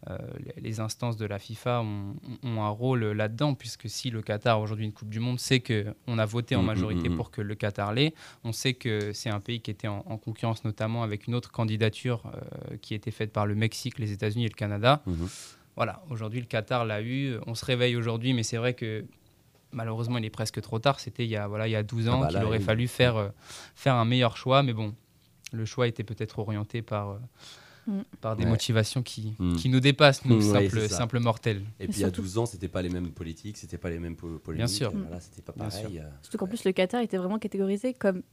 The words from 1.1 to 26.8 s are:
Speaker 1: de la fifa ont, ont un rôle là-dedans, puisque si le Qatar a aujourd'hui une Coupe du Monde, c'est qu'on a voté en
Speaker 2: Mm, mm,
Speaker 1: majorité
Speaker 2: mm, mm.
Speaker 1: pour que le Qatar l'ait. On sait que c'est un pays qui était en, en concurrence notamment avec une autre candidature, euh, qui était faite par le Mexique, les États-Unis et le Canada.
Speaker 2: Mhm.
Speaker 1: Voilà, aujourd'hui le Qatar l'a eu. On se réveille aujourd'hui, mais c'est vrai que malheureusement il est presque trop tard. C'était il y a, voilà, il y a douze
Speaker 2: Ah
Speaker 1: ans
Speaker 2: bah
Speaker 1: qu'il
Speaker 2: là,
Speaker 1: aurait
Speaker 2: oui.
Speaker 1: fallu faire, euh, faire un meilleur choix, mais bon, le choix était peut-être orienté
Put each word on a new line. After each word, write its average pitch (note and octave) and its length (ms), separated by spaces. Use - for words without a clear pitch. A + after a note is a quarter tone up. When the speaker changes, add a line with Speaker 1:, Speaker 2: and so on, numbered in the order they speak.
Speaker 1:
de A2 100
la G2+ 140
fifa A#2+ 420
ont, G#2 360
ont A#2 180
un G#2+ 60
rôle A#2 380
là-dedans, G#2+ 480
puisque - 360
si - 200
le A2+ 120
Qatar A2 360
a - 20
aujourd'hui G#2+ 240
une G#2+ 80
Coupe G#2 160
du G#2+ 140
Monde, B2 180
c'est C3 220
qu'on A2 580
a A2 60
voté A#2 320
en - 20
Speaker 2:
Mm, - 40
mm, - 40
Speaker 1:
majorité F#2 400
Speaker 2:
mm, F2 60
mm. - 20
Speaker 1:
pour D#2 160
que - 100
le G#2 140
Qatar G#2 380
l'ait. D3 200
On A#2 80
sait C3 220
que G#2+ 400
c'est - 160
un G#2 100
pays A#2 220
qui - 100
était G#2 160
en, G2+ 180
en A2 120
concurrence A2+ 480
notamment A2 360
avec G#2+ 260
une A#2 80
autre A#2+ 140
candidature, A2+ 760
euh, - 560
qui - 120
était G#2+ 180
faite G#2+ 200
par G#2 140
le G#2 100
Mexique, A2+ 440
les G#2+ 120
États-Unis G#2+ 320
et A2+ 60
le - 60
Canada. G#2+ 500
Speaker 2:
Mhm. F2 240
Speaker 1:
Voilà, A2+ 320
aujourd'hui A2+ 320
le A#2 40
Qatar A#2+ 380
l'a G#2+ 180
eu. B2+ 360
On A#2 80
se - 80
réveille B2 320
aujourd'hui, A#2 380
mais A#2 100
c'est A#2 140
vrai A#2+ 160
que A2 320
malheureusement A2+ 460
il A2 80
est A2 40
presque A2 320
trop A2+ 180
tard. C#3 200
C'était - 260
il A2+ 40
y A2 80
a, G#2 100
voilà, G#2+ 200
il A2+ 40
y A2 40
a G#2+ 80
douze A2+ 260
Speaker 2:
Ah B2 60
Speaker 1:
ans C3 60
Speaker 2:
bah C#3+ 60
Speaker 1:
qu'il F2 120
Speaker 2:
là, A2 60
Speaker 1:
aurait A2 120
Speaker 2:
oui. G2+ 60
Speaker 1:
fallu A2 240
faire, A#2+ 300
euh, G2+ 120
faire C3+ 200
un A#2 100
meilleur A#2+ 320
choix, C3 260
mais B2 100
bon, A2 200
le A2+ 140
choix B2 220
était A#2 160
peut-être G#2+ 360
orienté G#2+ 420